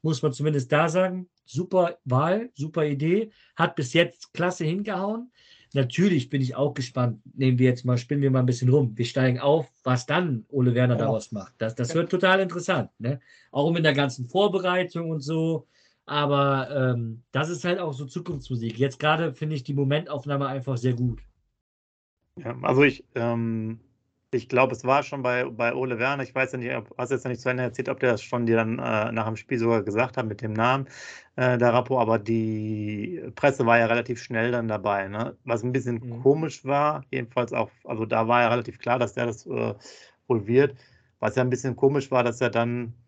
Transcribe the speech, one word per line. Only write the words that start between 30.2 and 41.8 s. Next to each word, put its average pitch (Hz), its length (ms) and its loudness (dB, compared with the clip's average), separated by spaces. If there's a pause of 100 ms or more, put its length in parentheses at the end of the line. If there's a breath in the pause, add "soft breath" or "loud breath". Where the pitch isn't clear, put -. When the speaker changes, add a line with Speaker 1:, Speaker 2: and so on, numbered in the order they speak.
Speaker 3:
mit 107 160 -8
dem 107 120 -6
Namen, 127 340 2 (480 loud breath)
äh, 127 240 2
der 120 140 6
Rappo, 123 280 2
aber 113 160 2
die 107 1040 -4 (140)
Presse 135 320 2
war 117 100 6
ja 117 80 6
relativ 117 360 0
schnell 117 300 -2
dann 120 160 -2
dabei, 101 400 -2
ne? 110 360 -6
Was 117 200 -2
ein 123 100 -4
bisschen 120 280 -2
Speaker 1:
Mhm. 120 220 -12
Speaker 3:
komisch 147 420 2
war, 143 460 0
jedenfalls 120 420 -4
auch, 113 160 -2 (140)
also 113 220 -4
da 110 220 0
war 120 140 4
ja 117 80 4
relativ 117 300 -2
klar, 123 180 0
dass 120 160 -2
der 120 140 -2
das, 117 180 -8
äh, 117 300 -4 (520 loud breath)
wohl 107 200 0
wird. 135 280 4 (440 soft breath)
Was 107 160 -2
ja 127 80 2
ein 123 80 2
bisschen 127 240 -2
komisch 139 360 2